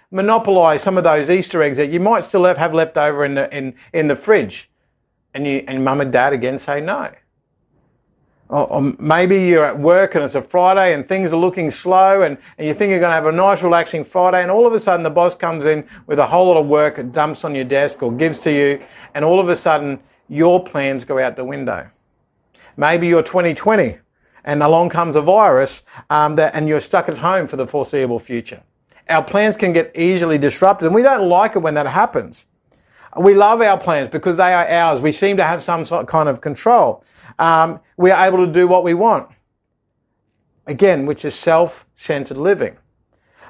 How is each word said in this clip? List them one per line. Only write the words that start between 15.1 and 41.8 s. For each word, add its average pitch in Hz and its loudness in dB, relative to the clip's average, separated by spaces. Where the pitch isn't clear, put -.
comes 165 -6
in 151 -2
with 143 -2
a 139 4
whole 180 2
lot 170 4
of 151 0
work 147 0
and 127 -12
dumps 151 -4
on 151 -8
your 131 -6
desk 139 -2
or 120 -4
gives 156 -4
to 160 -2
you 143 0
and 147 -4
all 175 2
of 185 0
a 170 0
sudden 143 -2
your 175 2
plans 135 -6
go 139 -4
out 127 -4
the 131 -10
window. 127 -10
Maybe 165 0
you're 170 4
twenty 170 -2
twenty 180 0
and 147 -2
along 165 2
comes 160 -4
a 147 2
virus, 160 2
um, 151 0
that, 160 0
and 156 -4
you're 151 -2
stuck 170 -2
at 156 -8
home 165 -2
for - -12
the 131 -4
foreseeable 127 -4
future. 117 -12
Our 160 0
plans 208 0
can 190 -2
get 165 -2
easily 170 0
disrupted 170 0
and 165 2
we 220 4
don't 247 2
like 190 2
it 208 0
when 160 -2
that 147 -2
happens. 139 -4
We 196 6
love 208 4
our 202 4
plans 147 -4
because 170 -4
they 180 4
are 175 0
ours. 165 0
We 151 0
seem 196 -2
to 190 0
have 160 -2
some 165 -4
sort, 165 -6
kind 156 0
of 131 -4
control. 156 0
Um, 165 2
we 180 2
are 185 4
able 185 2
to 170 0
do 180 2
what 180 2
we 175 0
want. 190 0
Again, 147 0
which 147 -6
is 143 -8
self-centered 160 -4